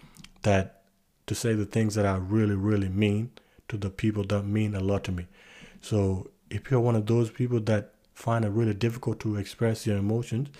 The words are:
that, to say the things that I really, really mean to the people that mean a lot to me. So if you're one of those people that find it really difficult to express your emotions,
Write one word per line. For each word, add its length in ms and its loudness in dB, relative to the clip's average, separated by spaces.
that, 400 2
to 80 -4
say 180 0
the 120 0
things 300 0
that 100 2
I 100 2
really, 400 2
really 340 0
mean 420 0
to 100 -6
the 140 -4
people 320 -2
that 200 -2
mean 300 0
a 60 -4
lot 240 0
to 80 -6
me. 160 -6
So 500 0
if 220 -8
you're 80 4
one 160 2
of 100 2
those 240 2
people 320 -2
that 320 0
find 300 0
it 60 0
really 240 2
difficult 460 -2
to 160 -2
express 500 -2
your 120 0
emotions, 520 -2